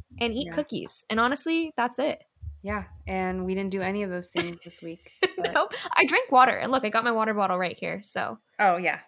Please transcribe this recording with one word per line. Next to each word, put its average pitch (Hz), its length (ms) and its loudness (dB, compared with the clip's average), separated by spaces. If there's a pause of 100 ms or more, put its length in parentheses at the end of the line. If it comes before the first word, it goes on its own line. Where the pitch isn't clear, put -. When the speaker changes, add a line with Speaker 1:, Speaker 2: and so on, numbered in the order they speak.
(200)
Speaker 1:
and 233 140 0
eat 247 140 -4
Speaker 2:
Yeah. - 60 -8
Speaker 1:
cookies. - 560 -4
And 220 100 0
honestly, 311 560 0
that's 240 240 0
it. 285 240 -2 (400)
Speaker 2:
Yeah, 196 220 -6 (200)
and 185 400 -2
we 190 100 -2
didn't 196 140 -2
do 190 120 -2
any 196 220 -2
of 196 60 -4
those 180 200 -6
things 175 360 -4
this - 160 -18
week, 170 300 -14 (100)
Speaker 1:
<laughs> 370 160 -2
Speaker 2:
but 359 160 -2
Speaker 1:
Nope. - 200 0 (220)
I - 100 6
drink 415 260 0
water. 254 260 8
And - 140 -2
look, 269 120 2
I 214 60 -2
got 220 140 2
my 240 80 2
water 220 220 0
bottle 190 240 2
right 180 200 -2
here, 160 260 -6
so. - 360 -6 (200)
Speaker 2:
Oh, 185 180 6
yeah. 165 300 0